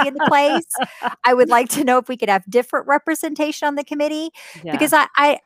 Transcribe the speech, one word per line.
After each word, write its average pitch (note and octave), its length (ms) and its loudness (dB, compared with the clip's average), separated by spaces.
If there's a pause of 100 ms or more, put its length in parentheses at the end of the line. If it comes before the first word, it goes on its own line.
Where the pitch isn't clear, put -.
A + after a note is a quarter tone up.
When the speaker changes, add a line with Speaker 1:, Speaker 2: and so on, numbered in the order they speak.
Speaker 1:
into C#4+ 220 -6
place. D4 380 2 (300)
Speaker 2:
<laughs> - 280 -8
Speaker 1:
I B3 80 4
would B3 160 4
like A#3+ 220 2
to D4 140 -2
know B3 140 2
if B3 100 -2
we B3+ 100 -8
could A3 100 -2
have G3 220 0
different A#3+ 360 -2
representation D4 800 -2
on C#4+ 100 -2
the D4 60 -4
committee, D4+ 480 -6 (320)
Speaker 2:
Yeah. E3+ 100 -10
Speaker 1:
because D4+ 200 0
I, D4+ 140 4 (100)
I, D4 300 2